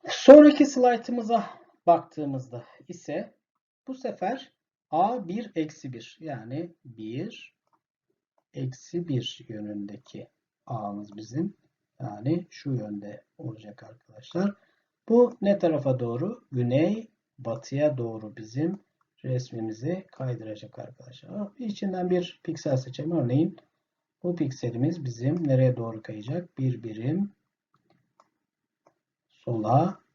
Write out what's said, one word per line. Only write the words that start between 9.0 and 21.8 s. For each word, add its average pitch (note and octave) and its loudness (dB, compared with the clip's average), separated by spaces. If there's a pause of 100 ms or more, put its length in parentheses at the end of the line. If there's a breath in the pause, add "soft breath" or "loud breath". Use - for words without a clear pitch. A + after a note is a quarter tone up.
bir B2+ -6
yönündeki G#2 -12 (380)
A'mız G#2 -10
bizim. B2+ -6 (480)
Yani B2+ -6
şu - -10
yönde G#2 -8 (140)
olacak A2 -16
arkadaşlar. - -6 (560 soft breath)
Bu A#3+ 6
ne G3+ 2
tarafa C3+ 0
doğru? B2 -6
Güney D3 0 (320)
batıya C3 -2
doğru A2 -8
bizim C3+ -6 (440)
resmimizi B2+ -6
kaydıracak A2+ -10
arkadaşlar. - -14
İçinden F#3+ -6